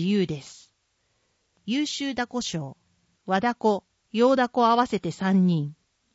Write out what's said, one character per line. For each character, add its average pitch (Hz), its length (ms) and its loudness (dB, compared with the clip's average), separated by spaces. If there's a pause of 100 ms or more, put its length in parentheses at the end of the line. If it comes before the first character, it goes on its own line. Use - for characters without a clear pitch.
由 196 200 2
で 143 140 -8
す。 - 320 -20 (920)
優 277 200 -2
秀 277 280 -6
凧 247 260 -6
賞、 147 360 -8 (500)
和 190 140 0
凧、 220 440 0 (280)
洋 247 240 4
凧 247 300 2
合 233 100 4
わ 247 100 2
せ 208 140 -4
て 170 100 -6
三 190 360 2
人。 156 280 0 (400)